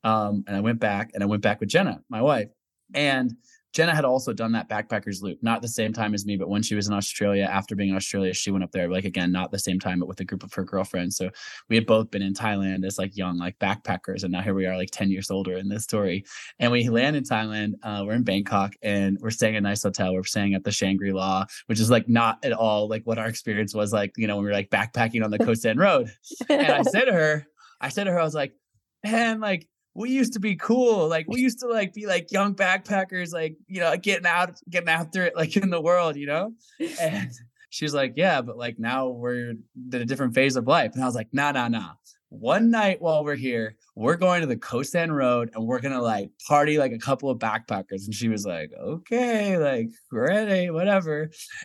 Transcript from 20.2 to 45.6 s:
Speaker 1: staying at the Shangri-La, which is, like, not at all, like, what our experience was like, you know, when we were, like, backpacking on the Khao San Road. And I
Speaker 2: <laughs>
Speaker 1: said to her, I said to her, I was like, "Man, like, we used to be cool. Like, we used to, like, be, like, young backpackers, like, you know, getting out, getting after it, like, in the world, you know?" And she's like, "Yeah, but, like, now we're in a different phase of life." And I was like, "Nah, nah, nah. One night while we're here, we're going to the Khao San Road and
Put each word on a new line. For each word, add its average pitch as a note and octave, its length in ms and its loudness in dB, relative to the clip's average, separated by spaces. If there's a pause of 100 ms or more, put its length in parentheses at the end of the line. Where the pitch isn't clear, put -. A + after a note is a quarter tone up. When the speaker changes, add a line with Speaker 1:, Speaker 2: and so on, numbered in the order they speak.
Speaker 1:
staying G2+ 320 0
at F#2+ 80 -2
the G#2 80 -2
Shangri-La, F#2+ 760 0 (220)
which A2 140 0
is, A2 100 6
like, A2+ 180 6
not A#2 340 4
at B2 100 0
all, G#2+ 340 2
like, G#2+ 180 -4
what A2+ 140 -2
our A2 80 -2
experience G#2+ 480 -4
was G#2 180 0
like, G2+ 240 0
you A2+ 100 0
know, G#2 100 0
when G2+ 80 -2
we G2+ 60 -2
were, G#2 40 2
like, G2+ 160 -2
backpacking A2+ 520 0
on G#2+ 80 -2
the G#2+ 80 -2
Khao - 180 4
San A#2 200 0
Road. D3+ 320 4 (400)
And C#4+ 120 4 (100)
I - 100 4
Speaker 2:
<laughs> - 20 2
Speaker 1:
said B3 220 4
to A#3+ 80 4
her, D3+ 320 2 (360)
I C3+ 80 -4
said G3+ 160 -2
to F#3+ 60 0
her, F3 80 2
I E3 40 4
was D#3 120 -2
like, C#3+ 180 -4 (500)
"Man, A3+ 360 0
like, G3 280 -2 (260)
we A#3 180 -4
used C4 220 2
to A3 60 -6
be G3 160 0
cool. A3+ 520 4
Like, D#3+ 200 0
we A#3+ 140 0
used B3 180 2
to, B3+ 80 -6
like, A3 260 0
be, G#3 120 -10
like, F3+ 260 -2
young G3 240 2
backpackers, F#3 800 0
like, D#3+ 220 -4 (120)
you F#3 120 -8
know, E3 180 2
getting F3+ 300 0
out, F3 320 2 (100)
getting E3+ 200 -2
after E3 340 0
it, F3 120 0
like, D#3+ 220 0
in F#3+ 140 2
the E3+ 100 0
world, E3 340 2
you C#3+ 120 -8
know?" F#3 260 -2 (480)
And D#3+ 300 -2 (400)
she's D3 240 -4
like, C3+ 200 0
"Yeah, D#3+ 280 4
but, A#2 140 -10
like, A#2+ 220 -6
now B2+ 300 -2
we're A#2+ 420 -4
in A#2 120 -10 (300)
a A#2+ 120 -2
different B2 300 -2
phase C3 200 4
of A#2 120 0
life." C#3 260 4
And C3 100 -2
I B2+ 40 0
was A#2+ 80 -2
like, A2+ 180 -6
"Nah, C#3+ 180 0
nah, B2+ 160 -2
nah. G#2 260 -4 (360)
One G3+ 420 2
night G#3 300 2
while D#3 220 2
we're D3 140 -2
here, A#2 400 -4 (180)
we're C3 220 2
going F3+ 240 4
to D#3 60 0
the B2 100 0
Khao B2+ 280 -6
San E3 280 0
Road B2 420 2
and A2+ 100 -4